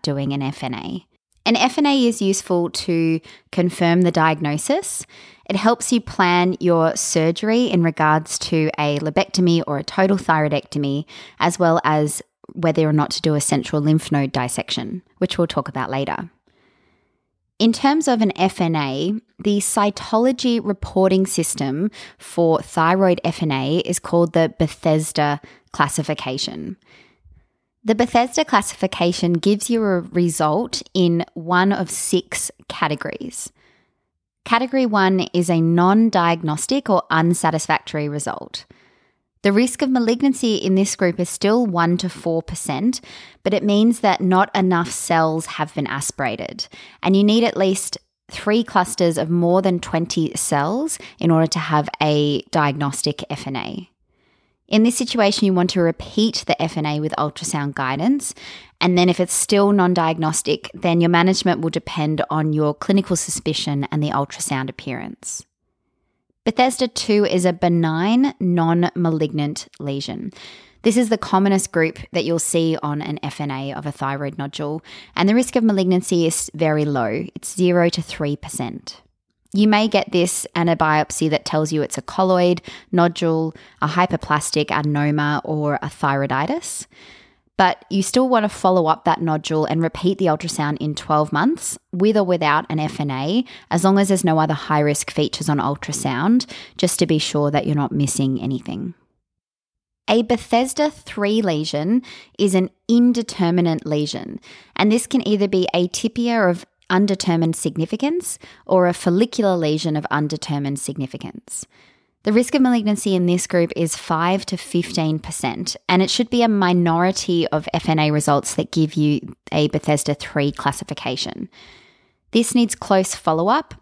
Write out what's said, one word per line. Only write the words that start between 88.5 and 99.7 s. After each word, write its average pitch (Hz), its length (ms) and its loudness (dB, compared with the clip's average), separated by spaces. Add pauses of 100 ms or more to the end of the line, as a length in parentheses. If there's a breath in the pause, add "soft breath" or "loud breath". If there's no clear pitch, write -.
up 156 200 0
that 160 160 2
nodule 156 440 0
and 160 160 0
repeat 180 380 0
the 190 60 0
ultrasound 151 540 -2
in 151 140 -4
twelve 151 400 0
months 220 460 -2 (120)
with 208 260 2
or 202 80 4
without 165 440 2
an 156 100 -2
F 151 200 -4
N 147 100 -4
A, 151 360 -2 (260 loud breath)
as 170 120 2
long 196 140 4
as 196 120 4
there's 185 160 2
no 160 120 4
other 156 160 2
high-risk 147 560 0
features - 400 -2
on 147 80 0
ultrasound, 143 880 -2 (300 loud breath)
just - 240 0
to 165 80 2
be 160 100 2
sure 147 320 0
that 147 160 0
you're 147 100 0
not 143 160 -2
missing 135 480 0
anything. 135 540 -6 (1160)